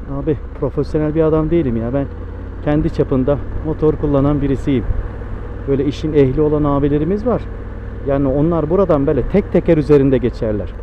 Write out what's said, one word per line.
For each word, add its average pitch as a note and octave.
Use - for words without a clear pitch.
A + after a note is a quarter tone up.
abi D3
profesyonel D3+
bir D#3+
adam D#3
değilim D3
ya. A2+
Ben C#3
kendi D3+
çapında C3+
motor D#3
kullanan C#3+
birisiyim. C#3
Böyle C#3
işin D3+
ehli C#3
olan D3+
abilerimiz D3
var. A3
Yani C#3
onlar D3+
buradan E3+
böyle C#3+
tek G3+
teker E3+
üzerinde C#3
geçerler. G#2+